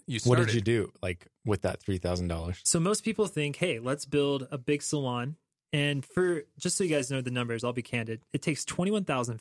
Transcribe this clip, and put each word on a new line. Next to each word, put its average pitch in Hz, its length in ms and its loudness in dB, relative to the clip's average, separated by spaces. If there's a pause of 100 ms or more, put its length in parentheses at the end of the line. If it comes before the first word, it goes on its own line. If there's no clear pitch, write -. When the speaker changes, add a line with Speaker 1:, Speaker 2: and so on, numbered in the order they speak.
Speaker 1:
you 117 180 -2
Speaker 2:
What 120 120 8
did 120 120 6
Speaker 1:
started 110 60 2
Speaker 2:
you 120 80 2
do, 113 300 2 (100)
like, 92 240 -6 (180)
with 104 180 0
that - 200 -2
three 95 160 0
thousand 90 300 0
dollars? 85 360 -4
Speaker 3:
So - 160 4
most 196 240 0
people 214 220 0
think, 147 300 -4
"Hey, 165 240 0
let's 131 260 -4
build 143 440 0
a 151 80 -6
big 143 240 0
salon." 131 540 -2 (360)
And 143 320 0
for, 180 400 0 (120)
just - 200 -2
so 202 80 0
you 175 100 2
guys 135 160 2
know 135 100 0
the 123 120 -4
numbers, 120 320 -2
I'll 123 80 0
be 123 100 -4
candid. 113 380 -4 (120)
It - 100 -2
takes 151 220 -2
twenty-one 196 400 0
thousand 120 360 -2